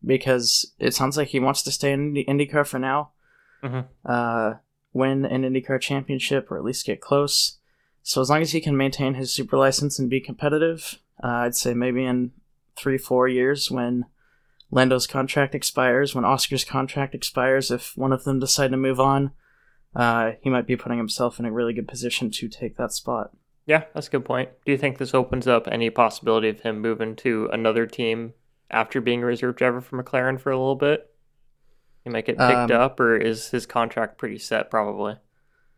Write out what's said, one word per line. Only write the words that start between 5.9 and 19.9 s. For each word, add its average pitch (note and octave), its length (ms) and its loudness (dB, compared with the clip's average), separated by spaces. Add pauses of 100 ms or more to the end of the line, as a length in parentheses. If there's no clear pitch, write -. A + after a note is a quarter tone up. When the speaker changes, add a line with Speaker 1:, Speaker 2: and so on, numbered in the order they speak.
Speaker 1:
or E2+ 80 -6
at C#2+ 60 -8
least B2 240 -6
get F#2+ 140 -4
close. - 580 0 (420)
So - 180 -2
as C3 120 2
long D#3 100 4
as D#3 120 -2
he D#3+ 80 0
can D3 140 0
maintain C3+ 380 0
his C3 180 -6
super C3+ 260 -2
license C3+ 420 2
and B2+ 100 0
be C3 100 0
competitive, D3+ 800 -2 (260)
uh, A#2+ 220 0
I'd A#2+ 100 -2
say A#2+ 200 -2
maybe B2 280 0
in B2 280 -2 (440)
three, C3+ 220 -2
four B2+ 300 2
years C3 420 0
when B2 360 -2 (680)
Lando's B2+ 340 4
contract C3+ 480 0
expires, C3+ 640 2
when A#2+ 100 0
Oscar's C3 400 2
contract C3+ 480 -4
expires, C3 560 0
if - 260 -6
one C3+ 160 0
of C3 120 0
them C3+ 160 0
decide C3+ 320 2
to C3 60 0
move C3 220 0
on, C3+ 320 4 (640)